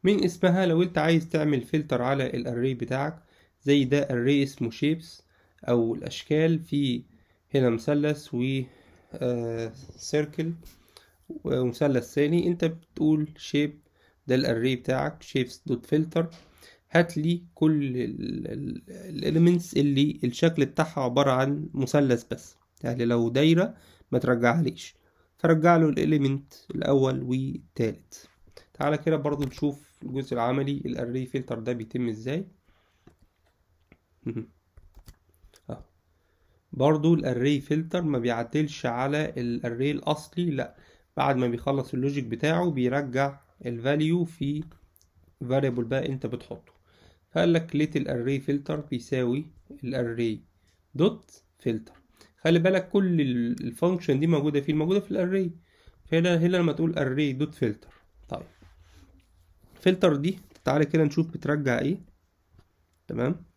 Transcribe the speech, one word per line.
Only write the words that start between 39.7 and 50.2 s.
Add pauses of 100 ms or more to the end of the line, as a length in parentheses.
الاصلي،
لا، (420)
بعد
ما
بيخلص
اللوجيك
بتاعه
بيرجع (260)
الفاليو
في (840)
فاريبل
بقى
انت
بتحطه. (500)
فقال
لك
let
الاري
فلتر
بيساوي (380)
الاري (540)